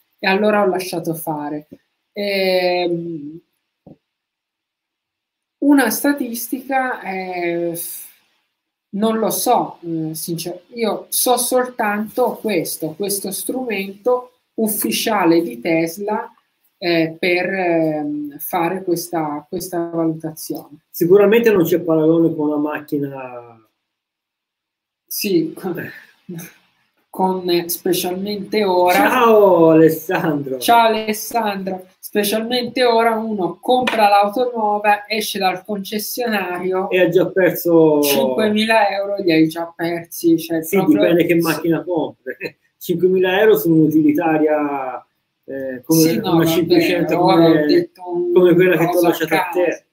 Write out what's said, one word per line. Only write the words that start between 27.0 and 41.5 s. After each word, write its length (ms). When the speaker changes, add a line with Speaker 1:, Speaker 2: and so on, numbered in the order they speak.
Speaker 1:
con, 420
eh, 180
specialmente 960
ora. 320
Speaker 2:
Ciao 760
Alessandro. 880
Speaker 1:
Ciao 280
Alessandro. 1000
Specialmente 840
ora 320
uno 440
compra 480
l'auto 460
nuova, 540
esce 300
dal 260
concessionario 1300
Speaker 2:
E 100
ha 80
già 180
perso 760
Speaker 1:
cinquemila 880
euro, 320
li 100
hai 160
già 260
persi. 640
Cioè, 240
Speaker 2:
Sì, 140
Speaker 1:
proprio 240
Speaker 2:
dipende 260
che 80
Speaker 1:
sì. 60
Speaker 2:
macchina 420